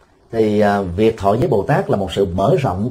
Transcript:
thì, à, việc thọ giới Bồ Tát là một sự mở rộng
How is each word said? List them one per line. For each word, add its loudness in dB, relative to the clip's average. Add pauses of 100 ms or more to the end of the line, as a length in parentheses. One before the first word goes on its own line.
(320)
thì, 2
à, 2
việc 0
thọ 2
giới 0
Bồ 0
Tát -2
là 0
một -4
sự 0
mở 0
rộng -4